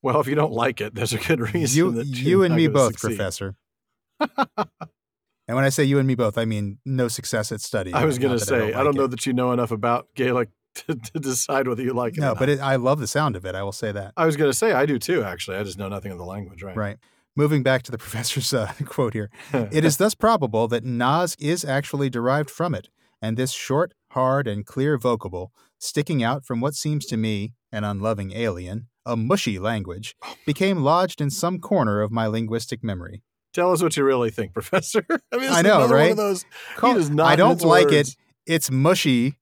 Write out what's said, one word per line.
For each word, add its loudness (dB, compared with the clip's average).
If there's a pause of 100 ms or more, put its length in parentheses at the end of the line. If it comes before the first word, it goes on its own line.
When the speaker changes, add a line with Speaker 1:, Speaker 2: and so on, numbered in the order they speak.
Speaker 1:
Well, 2
if 0
you -2
don't 2
like 0
it, -8
there's -4
a -2
good 0 (120)
reason 2
Speaker 2:
You, 4
Speaker 1:
that -4
Speaker 2:
you -2
Speaker 1:
you're 6
Speaker 2:
and 2
Speaker 1:
not 4
Speaker 2:
me 4
Speaker 1:
gonna 0
Speaker 2:
both, 4
Speaker 1:
succeed. -6 (100)
Speaker 2:
Professor. -6 (640)
Speaker 1:
<laughs> 0 (1200)
Speaker 2:
And -4
when 2
I 6
say 2
you 4
and 2
me 2
both, 0
I 0
mean -4
no 0
success -4
at -8
studying. -6
Speaker 1:
I 2
was 2
Speaker 2:
Not 0
Speaker 1:
gonna 2
Speaker 2:
that -2
I 2
don't 2
Speaker 1:
say, -4
I -4
Speaker 2:
like 2
Speaker 1:
don't 2
know 2
Speaker 2:
it. 0
Speaker 1:
that -6
you 0
know 2
enough 0
about 0
Gaelic 0 (140)
<laughs> -20 (120)
to, -2
to -10
decide -2
whether -2
you -2
like -2
it -2
Speaker 2:
No, 2
Speaker 1:
or 0
Speaker 2:
but 0
Speaker 1:
not. -
Speaker 2:
it, 2
I 0
love 2
the -4
sound 0
of -10
it. -6
I -6
will -6
say -6
that. -8
Speaker 1:
I 2
was 2
gonna 4
say, 2
I 4
do 0
too, -2
actually. -8
I -4
just -10
know -8
nothing -10
of -12
the -12
language, -14
right? -12
Speaker 2:
Right. -6 (380)
Moving 2
back 2
to -14
the -8
<laughs> -14
professor's, -4
uh, -2
<laughs> -6
quote -2
here. -6 (120)
Speaker 1:
<laughs> -12
Speaker 2:
"It 0
is 2
thus 2
probable 2
that -2
Nazg 0
is -2
actually -2
derived 0
from -4
it, -8 (320)
and -2
this -2
short, -2 (200)
hard, 0
and -4
clear 0
vocable, -4 (260)
sticking -2
out -2
from -6
what -2
seems -4
to -4
me -2 (180)
an -4
unloving -4
alien, -6 (180)
a -4
mushy 0
language, -6 (160)
Speaker 1:
<laughs> -16
Speaker 2:
became 0
lodged 2
in -2
some -4
corner 0
of -2
my 0
linguistic -4
memory." -8 (320)
Speaker 1:
Tell 2
us 4
what 0
you 2
really 2
think, -6
<laughs> -4
Professor. -2
I -4
mean, -2
this 0
Speaker 2:
I 4
Speaker 1:
is 4
Speaker 2:
know, 8
Speaker 1:
another 6
one 8
Speaker 2:
right? 6
Speaker 1:
of 2
those, 0 (320)
Speaker 2:
Call, 4
Speaker 1:
he 4
does 2
not 4
Speaker 2:
"I 6
don't 6
Speaker 1:
mince 0
Speaker 2:
like 8
Speaker 1:
words. 4
Speaker 2:
it. -16 (360)
It's 0
mushy." 2